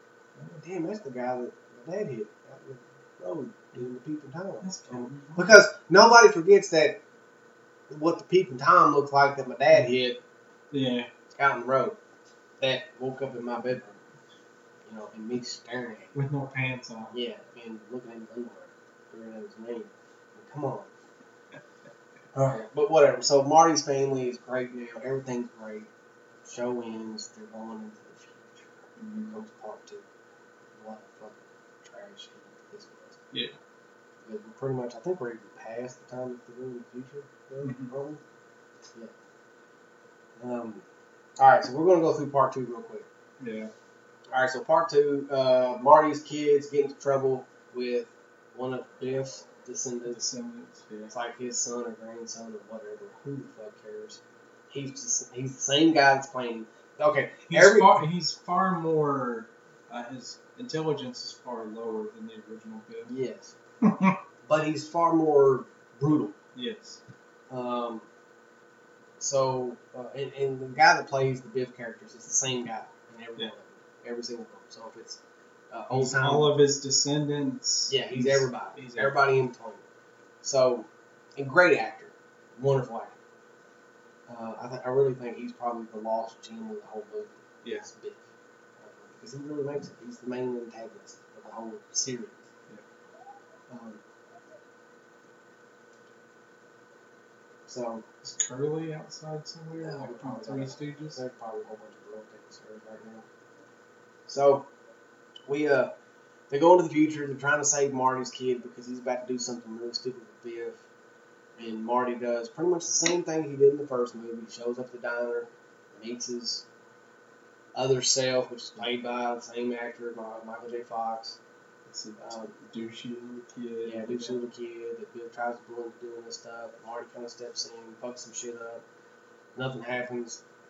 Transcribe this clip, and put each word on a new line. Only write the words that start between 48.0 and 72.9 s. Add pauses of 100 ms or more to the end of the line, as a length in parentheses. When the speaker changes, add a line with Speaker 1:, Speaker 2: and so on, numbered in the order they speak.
Speaker 1:
one
of (160)
Biff's (220)
descendants.
Speaker 2:
Descendants,
yeah.
Speaker 1:
It's
like
his
son
or
grandson
or (160)
whatever. (200)
Who
the (160)
fuck
cares? (500)
He's
just,
he's
the
same
guy
that's
playing. (340)
Okay, (180)
Speaker 2:
He's
Speaker 1:
every
Speaker 2:
far,
he's
far
more, (460)
uh,
his (200)
intelligence
is
far
lower (120)
than
the (180)
original
Biff.
Speaker 1:
Yes. (260)
Speaker 2:
<laughs> (300)
Speaker 1:
But
he's
far
more (340)
brutal. (240)
Speaker 2:
Yes. (500)
Speaker 1:
Um, (1160)
so, (220)
uh, (100)
and,
and
the
guy
that
plays
the
Biff
characters
is
the
same
guy (340)